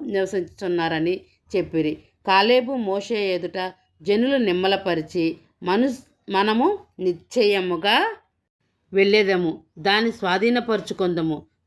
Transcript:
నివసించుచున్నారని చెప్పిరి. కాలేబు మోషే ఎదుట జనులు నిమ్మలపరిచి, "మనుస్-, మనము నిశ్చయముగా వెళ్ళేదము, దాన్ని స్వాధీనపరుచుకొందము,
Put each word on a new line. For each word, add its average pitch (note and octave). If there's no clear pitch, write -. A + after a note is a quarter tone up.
నివసించుచున్నారని F3+
చెప్పిరి. D#3
కాలేబు A#3
మోషే G3+
ఎదుట F3+
జనులు A#3
నిమ్మలపరిచి, F3+
"మనుస్-, A#3
మనము A3+
నిశ్చయముగా G3+
వెళ్ళేదము, G3
దాన్ని G#3+
స్వాధీనపరుచుకొందము, F#3+